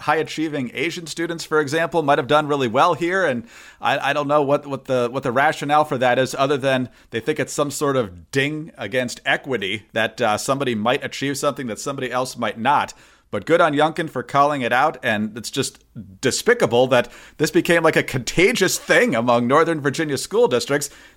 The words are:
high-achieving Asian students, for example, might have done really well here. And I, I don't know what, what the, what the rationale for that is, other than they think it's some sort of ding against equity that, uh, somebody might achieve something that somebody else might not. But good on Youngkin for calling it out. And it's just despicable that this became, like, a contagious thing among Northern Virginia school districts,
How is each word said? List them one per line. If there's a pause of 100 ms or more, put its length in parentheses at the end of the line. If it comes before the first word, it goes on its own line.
high-achieving
Asian
students,
for
example,
might
have
done
really
well
here.
And (320)
I,
I
don't
know
what,
what
the,
what
the
rationale
for
that
is,
other
than (220)
they
think
it's
some
sort
of
ding
against
equity
that,
uh,
somebody
might
achieve
something
that
somebody
else
might
not. (360)
But
good
on
Youngkin
for
calling
it
out.
And
it's
just (340)
despicable
that (280)
this
became,
like,
a
contagious
thing
among
Northern
Virginia
school
districts, (280)